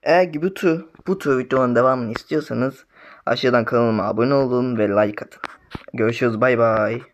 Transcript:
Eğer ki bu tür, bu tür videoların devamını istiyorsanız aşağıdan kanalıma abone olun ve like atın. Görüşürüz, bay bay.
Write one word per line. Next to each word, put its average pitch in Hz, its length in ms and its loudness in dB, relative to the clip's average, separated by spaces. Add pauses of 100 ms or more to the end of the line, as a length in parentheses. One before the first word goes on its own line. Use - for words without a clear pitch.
Eğer 175 240 4
ki 151 80 -6
bu 190 120 -2
tür, 170 320 0 (220)
bu 190 100 -2
tür 143 200 0
videoların 127 380 0
devamını 127 360 2
istiyorsanız 131 760 -6 (400)
aşağıdan 120 400 0
kanalıma 113 380 2
abone 117 300 0
olun 123 440 0
ve 107 120 0
like 104 360 0
atın. - 160 -20 (520)
Görüşürüz, 117 480 0
bay 127 160 2
bay. 113 440 0 (120)